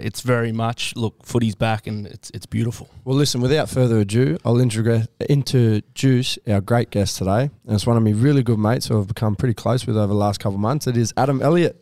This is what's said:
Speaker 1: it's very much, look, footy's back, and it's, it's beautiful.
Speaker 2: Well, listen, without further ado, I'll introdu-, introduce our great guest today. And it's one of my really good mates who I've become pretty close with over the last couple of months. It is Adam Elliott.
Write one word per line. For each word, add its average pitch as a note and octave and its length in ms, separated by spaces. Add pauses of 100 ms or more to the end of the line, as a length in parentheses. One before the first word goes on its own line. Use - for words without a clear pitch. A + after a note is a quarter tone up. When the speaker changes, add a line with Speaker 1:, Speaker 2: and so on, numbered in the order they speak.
Speaker 1:
it's - 160
very A#2 320
much, A2+ 460
look, A2 280
footy's A2+ 300
back, A2 320
and G#2 180
it's, - 280
it's - 120
beautiful. A#2 440 (160)
Speaker 2:
Well, C3 100
listen, C#3 240
without C3+ 300
further B2 300
ado, A#2 440
I'll A#2+ 120
introdu-, A2+ 520 (220)
introduce B2+ 1080 (100)
our G2+ 120
great A#2 300
guest - 280
today. G#2 320 (160)
And A2+ 100
it's G2 120
one A#2 80
of A2+ 80
my G#2+ 80
really C3 320
good A2+ 160
mates G#2+ 280
who A2 120
I've G2 80
become G#2+ 300
pretty B2 160
close A#2+ 340
with A2+ 100
over G#2 100
the G2+ 120
last G2+ 220
couple G2 140
of G2+ 60
months. C3 260
It A#2+ 100
is A2+ 180
Adam C3 260
Elliott. E3 400